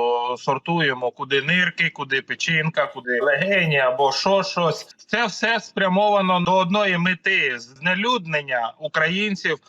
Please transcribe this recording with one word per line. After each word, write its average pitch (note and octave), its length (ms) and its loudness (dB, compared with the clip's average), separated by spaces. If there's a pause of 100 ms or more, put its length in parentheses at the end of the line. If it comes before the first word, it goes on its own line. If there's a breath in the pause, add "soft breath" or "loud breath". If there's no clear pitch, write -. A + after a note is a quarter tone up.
(380)
сортуємо, C#3+ 720 -2
куди C#3 320 -2
нирки, E3+ 480 0
куди C3+ 320 -4
печінка, D#3 640 -2
куди B2 340 -4
легені D#3 580 2
або C3 340 2
що G3 300 2
щось. E3+ 440 -2 (200)
Це A3+ 200 0
все G#3+ 340 -2
спрямовано F#3+ 800 2
до F3 160 2
одної F#3+ 420 2
мети — E3+ 600 0
знелюднення D3 1200 -2
українців E3+ 800 -2 (100)